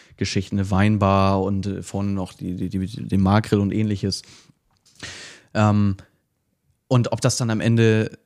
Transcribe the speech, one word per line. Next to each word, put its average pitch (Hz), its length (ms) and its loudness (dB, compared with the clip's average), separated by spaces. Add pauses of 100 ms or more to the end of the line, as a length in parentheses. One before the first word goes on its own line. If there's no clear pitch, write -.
(180)
Geschichten, 98 420 -4
eine 98 120 -2
Weinbar 98 680 2
und, 98 240 -2
äh, 95 180 -6
vorne 98 280 -6
noch 95 220 -6
die, 90 220 -10
die, 92 140 -8
die, 98 380 -6
den 98 140 0
Marktgrill 104 380 4
und 101 140 0
ähnliches. 104 480 -2 (1300)
Ähm, 104 420 4 (920)
und 123 240 2
ob - 100 -4
das 123 160 0
dann 117 120 -4
am 110 120 -2
Ende 110 500 2 (140)